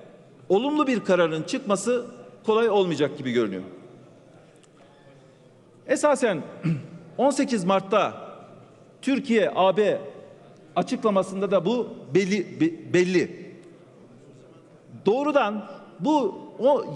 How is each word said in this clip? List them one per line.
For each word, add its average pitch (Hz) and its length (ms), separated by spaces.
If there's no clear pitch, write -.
olumlu 277 380
bir 247 140
kararın 170 420
çıkması 240 640
kolay 226 220
olmayacak 165 500
gibi 127 140
görünüyor. 101 300
Esasen 254 560
<clears throat> - 380
on 262 120
sekiz 254 340
Mart'ta 190 680
Türkiye 226 520
A 185 220
B 190 240
açıklamasında 196 720
da 185 140
bu 226 240
belli, 190 460
be-, 156 320
belli. 180 640
Doğrudan 233 640
bu 269 340
o 240 260